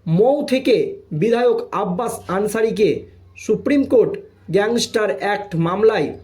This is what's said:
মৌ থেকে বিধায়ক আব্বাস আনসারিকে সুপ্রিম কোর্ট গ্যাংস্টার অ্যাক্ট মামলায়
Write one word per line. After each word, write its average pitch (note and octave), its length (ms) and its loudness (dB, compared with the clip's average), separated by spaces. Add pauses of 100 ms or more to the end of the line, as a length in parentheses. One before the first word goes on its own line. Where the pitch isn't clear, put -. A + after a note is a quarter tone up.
মৌ A#3 400 2
থেকে B3+ 300 2 (360)
বিধায়ক A#3 600 0
আব্বাস F#3+ 560 -4
আনসারিকে G3+ 760 0 (320)
সুপ্রিম C#4 480 0
কোর্ট A3 340 2 (320)
গ্যাংস্টার G#3+ 680 0
অ্যাক্ট G3 380 -4
মামলায় F3+ 520 2 (160)